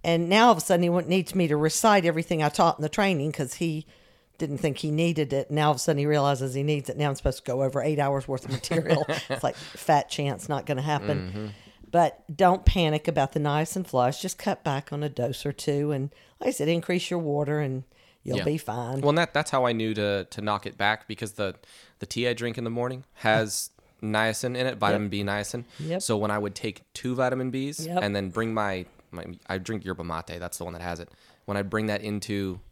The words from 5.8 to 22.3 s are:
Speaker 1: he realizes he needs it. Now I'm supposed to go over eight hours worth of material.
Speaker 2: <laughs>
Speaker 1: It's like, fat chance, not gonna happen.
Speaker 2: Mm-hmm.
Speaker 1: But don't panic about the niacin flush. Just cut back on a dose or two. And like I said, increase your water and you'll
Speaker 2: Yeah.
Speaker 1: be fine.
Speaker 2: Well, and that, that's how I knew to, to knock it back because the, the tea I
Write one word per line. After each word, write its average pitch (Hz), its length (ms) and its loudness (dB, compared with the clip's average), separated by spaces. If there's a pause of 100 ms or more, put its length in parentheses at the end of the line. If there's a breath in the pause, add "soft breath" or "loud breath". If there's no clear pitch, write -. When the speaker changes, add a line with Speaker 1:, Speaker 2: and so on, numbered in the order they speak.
Speaker 1:
he 143 60 0
realizes 139 480 2
he 135 100 -2
needs 147 260 0
it. 127 80 -6
Now 147 120 2
I'm 135 60 -2
supposed 135 240 -2
to - 120 -8
go 127 120 0
over 135 180 0
eight 147 180 0
hours 139 280 0
worth 131 180 -6
of - 60 -6
material. 156 540 0 (120)
Speaker 2:
<laughs> - 120 -10
Speaker 1:
It's 135 140 -4
like, 135 140 0
fat - 520 0
chance, 139 380 -4
not 139 180 -2
gonna 135 160 -2
happen. 135 360 0 (120)
Speaker 2:
Mm-hmm. 104 160 -8 (460 loud breath)
Speaker 1:
But 170 320 4 (100)
don't 185 320 4
panic 151 420 4
about 143 260 0
the 160 60 -2
niacin 151 460 0
flush. 127 360 2
Just - 160 -6
cut - 260 -4
back 143 300 -2
on 147 100 -4
a 151 60 -4
dose 127 360 -4
or 143 60 -2
two. 147 400 -2
And 139 220 -2 (260 soft breath)
like - 100 0
I - 20 2
said, 147 180 -2
increase 170 400 0
your 175 100 -2
water 147 400 0
and 135 240 -4 (400 soft breath)
you'll 127 140 -4
Speaker 2:
Yeah. 98 80 -2
Speaker 1:
be 151 120 0
fine. 123 440 -4
Speaker 2:
Well, 143 80 4
and 151 80 4
that, 170 160 0
that's 151 180 0
how 131 140 2
I 120 80 2
knew 110 220 0
to, 101 340 0
to - 120 -10
knock 104 260 -2
it 95 100 -10
back 104 300 0
because 104 260 -8
the, 98 220 -4 (420 loud breath)
the - 80 -8
tea 120 220 -2
I 120 60 0